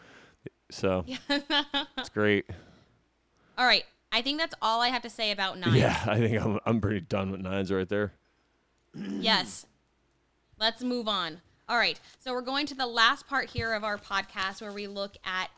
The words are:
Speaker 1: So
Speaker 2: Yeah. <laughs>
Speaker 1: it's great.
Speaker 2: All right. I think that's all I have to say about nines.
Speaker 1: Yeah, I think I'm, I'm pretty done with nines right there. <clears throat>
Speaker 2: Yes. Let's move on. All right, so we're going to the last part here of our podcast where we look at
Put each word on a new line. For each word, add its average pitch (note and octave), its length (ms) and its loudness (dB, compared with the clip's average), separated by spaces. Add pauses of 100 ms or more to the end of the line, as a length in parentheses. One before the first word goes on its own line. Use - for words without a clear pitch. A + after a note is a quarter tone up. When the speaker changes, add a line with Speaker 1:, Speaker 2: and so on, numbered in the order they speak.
(680)
Speaker 1:
So F#2 380 0
Speaker 2:
Yeah. B3+ 100 -8 (100)
<laughs> C#4+ 360 0 (340)
Speaker 1:
it's B3+ 120 -8
great. G#2 360 2 (1120)
Speaker 2:
All B3+ 80 4
right. G#3+ 180 6 (280)
I A3+ 100 2
think C#4+ 180 -2
that's E4 220 -2
all A3+ 200 2
I A#3+ 80 4
have B3 120 -2
to A#3 80 -10
say G#3+ 220 -2
about G3 260 -2
nines. E3+ 200 4
Speaker 1:
Yeah, B2 280 4
I G#2+ 140 2
think A2 200 2
I'm, G#2+ 280 0
I'm A2+ 140 4
pretty G2+ 200 0
done G2 300 -2
with F#2+ 100 -6
nines F#2+ 300 -2
right F#2+ 180 0
there. G2+ 240 0 (400)
<clears throat> - 420 -20
Speaker 2:
Yes. G3+ 720 -2 (920)
Let's A3+ 240 -2
move B3 240 -2
on. F3 340 -2 (280)
All A#3+ 80 2
right, F#3+ 200 2 (220)
so B3+ 140 -6
we're B3 80 -2
going C4+ 240 -2
to C#4+ 100 -6
the C4 100 -2
last A#3+ 420 4
part B3+ 240 -2
here A3+ 200 -4
of G#3+ 140 -2
our G#3 120 -2
podcast G3 640 -4
where G#3 120 -10
we G3+ 140 -8
look G3+ 360 -8
at F#3 340 -4